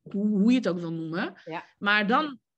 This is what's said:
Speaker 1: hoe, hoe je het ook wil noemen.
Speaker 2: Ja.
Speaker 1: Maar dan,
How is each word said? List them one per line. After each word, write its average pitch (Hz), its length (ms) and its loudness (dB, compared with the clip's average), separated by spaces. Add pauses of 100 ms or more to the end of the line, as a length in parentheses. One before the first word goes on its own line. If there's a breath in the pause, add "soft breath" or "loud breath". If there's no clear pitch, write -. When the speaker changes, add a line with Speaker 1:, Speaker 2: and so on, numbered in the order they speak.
Speaker 1:
hoe, 202 280 -2
hoe 208 220 4
je 247 60 6
het 220 120 0
ook 175 100 -2
wil 170 140 -6
noemen. 165 520 -6
Speaker 2:
Ja. 165 200 -10 (140 loud breath)
Speaker 1:
Maar 208 280 2
dan, 277 320 0 (200)